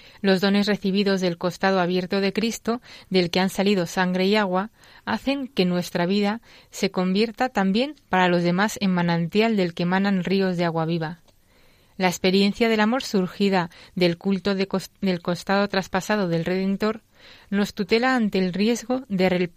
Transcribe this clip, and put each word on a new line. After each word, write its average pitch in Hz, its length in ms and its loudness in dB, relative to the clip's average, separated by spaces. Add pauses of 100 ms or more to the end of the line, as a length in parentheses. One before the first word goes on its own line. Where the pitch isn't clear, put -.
(220)
"Los 190 180 2
dones 202 280 2
recibidos 196 520 0
del 175 180 -2
costado 190 420 0
abierto 180 420 0
de 196 100 0
Cristo, 226 500 -4 (280)
del 180 200 2
que 180 100 0
han 190 100 2
salido 190 360 0
sangre 185 420 0
y 208 80 2
agua, 196 340 0 (340)
hacen 262 440 -4
que - 180 0
nuestra 175 400 -2
vida 202 360 -2 (280)
se 190 220 -4
convierta 208 580 0
también 214 460 0 (140)
para 185 180 2
los 175 160 2
demás 180 380 0
en 190 100 0
manantial 175 640 0
del 175 160 0
que 175 100 -4
emanan 190 400 0
ríos 185 340 0
de 175 80 0
agua 165 200 0
viva. 165 340 -4 (800)
La 185 100 0
experiencia 196 640 2
del 220 120 2
amor 240 200 2
surgida 190 680 0 (240)
del 175 240 2
culto 196 340 -2
de 190 140 -2
cos-, - 240 -6 (100)
del 185 200 -2
costado 196 460 0
traspasado 196 600 -2
del 165 180 0
Redentor 196 560 -2 (480)
nos 202 240 -2
tutela 226 420 0
ante 214 220 0
el 185 160 0
riesgo 233 560 -2
de 185 200 2
re-, 180 280 0